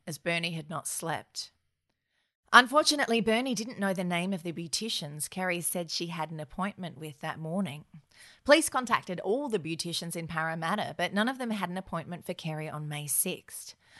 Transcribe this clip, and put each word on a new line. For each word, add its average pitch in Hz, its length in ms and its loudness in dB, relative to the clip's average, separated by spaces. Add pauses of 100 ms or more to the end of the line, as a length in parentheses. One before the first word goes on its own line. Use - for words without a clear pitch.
as 151 120 -6
Bernie 170 340 0
had 160 180 -6
not 180 200 -6
slept. - 600 -6 (1000)
Unfortunately, 254 720 8
Bernie 233 340 2
didn't 214 240 -6
know 196 140 0
the 180 100 -2
name 175 300 0
of 170 100 -6
the 175 80 -4
beauticians 156 800 -6
Kerry 180 320 -2
said 170 280 -4
she - 180 -4
had 165 240 -4
an 156 100 -6
appointment 175 580 -6
with 156 220 -12
that 156 180 -6
morning. 160 460 -4 (580)
Police 302 260 10
contacted 226 520 0
all 269 260 0
the 220 100 0
beauticians 165 600 -4
in 165 100 -6
Parramatta, 165 720 -2
but 175 160 0
none 214 160 2
of 262 80 -4
them 240 140 -4
had 196 180 -2
an 180 80 -6
appointment 180 480 -8
for 185 80 -4
Kerry 156 360 -6
on 151 200 -6
May 147 180 -6
sixth. - 640 -4 (260)